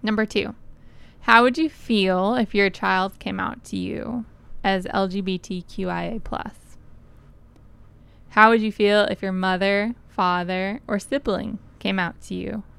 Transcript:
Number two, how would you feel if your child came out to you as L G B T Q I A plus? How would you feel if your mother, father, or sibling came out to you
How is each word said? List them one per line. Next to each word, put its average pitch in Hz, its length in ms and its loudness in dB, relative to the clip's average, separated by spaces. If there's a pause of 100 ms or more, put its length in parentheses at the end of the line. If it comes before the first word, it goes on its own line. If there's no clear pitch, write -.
Number 214 240 0
two, 196 260 -2 (680)
how 233 200 8
would 247 160 4
you 320 120 2
feel 190 640 0
if 233 180 0
your 202 160 4
child 190 480 -2
came 190 220 -6
out - 260 -6
to - 120 -8
you 226 480 -6 (380)
as 190 280 0
L 196 160 0
G 190 140 -4
B 185 180 -2
T 180 240 -10
Q 185 260 -6
I 175 140 -4
A 208 160 -6
plus? - 580 -10 (1500)
How 214 200 8
would 226 120 4
you 214 100 -2
feel 208 320 4
if - 180 -2
your 190 100 -4
mother, 196 640 0 (140)
father, 185 760 -2
or 208 120 -2
sibling 220 600 -4 (200)
came 190 200 -2
out 170 220 -4
to - 140 -10
you 196 280 -8 (160)